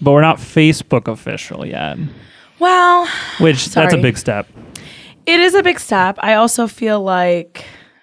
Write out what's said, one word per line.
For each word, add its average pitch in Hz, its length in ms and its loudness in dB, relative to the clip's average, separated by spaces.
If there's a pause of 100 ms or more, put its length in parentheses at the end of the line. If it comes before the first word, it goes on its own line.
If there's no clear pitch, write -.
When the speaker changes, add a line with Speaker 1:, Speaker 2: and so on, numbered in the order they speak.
Speaker 1:
but 143 120 2
we're 147 80 6
not 160 160 2
Facebook 156 720 0
official - 560 -12
yet. - 320 -8 (640)
Speaker 2:
Well, 359 460 2 (340)
Speaker 1:
Which, 160 260 2
that's 160 220 0
a - 40 2
Speaker 2:
sorry. 147 100 2
Speaker 1:
big 120 160 2
step. 104 300 -6 (800)
Speaker 2:
It 339 160 2
is 359 140 2
a 392 80 2
big 359 180 -2
step. 190 400 -2
I 214 140 0
also 233 320 0
feel 214 340 -4
like, 180 640 -2 (380)